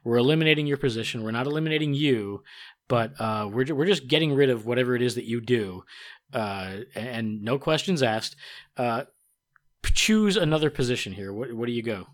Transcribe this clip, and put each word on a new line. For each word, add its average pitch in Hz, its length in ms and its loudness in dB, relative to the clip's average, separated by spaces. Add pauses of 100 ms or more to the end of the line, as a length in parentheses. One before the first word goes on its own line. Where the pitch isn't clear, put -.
we're 117 140 2
eliminating 151 500 4
your 139 100 0
position. 113 460 -4
We're 110 80 -4
not 123 160 -2
eliminating 156 480 0
you, 113 480 0 (440)
but, 117 320 0
uh, 107 320 -2
we're 123 120 2
ju-, 151 120 -2
we're 151 120 2
just 151 200 2
getting 151 280 4
rid 135 160 6
of 110 160 -2
whatever 123 280 2
it 120 60 0
is 120 140 0
that 117 100 -6
you 117 160 -4
do," 104 420 -2 (500)
uh, 98 480 -4 (140)
a-, - 40 -8
and 113 420 -6
no 117 160 0
questions 156 460 0
asked, 113 320 0 (420)
uh, 120 280 -2 (760)
p-, - 140 2
choose 214 420 4
another 156 320 2
position 120 440 -2
here. 98 200 -8
What, 120 200 -8
what 117 120 -4
do 120 60 -2
you 120 100 -2
go? 107 320 -6